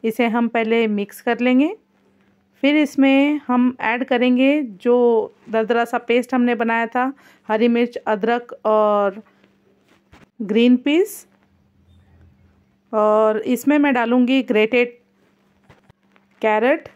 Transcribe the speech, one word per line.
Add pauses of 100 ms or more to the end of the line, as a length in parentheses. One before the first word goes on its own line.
इसे
हम
पहले
mix
कर
लेंगे। (960)
फिर
इसमें
हम
ऐड
करेंगे (160)
जो (540)
दरदरा
सा
paste
हमने
बनाया
था, (360)
हरी
मिर्च,
अदरक (120)
और (1200)
green
peas। (1700)
और
इसमें
मैं
डालूँगी
grated (1400)
carrot।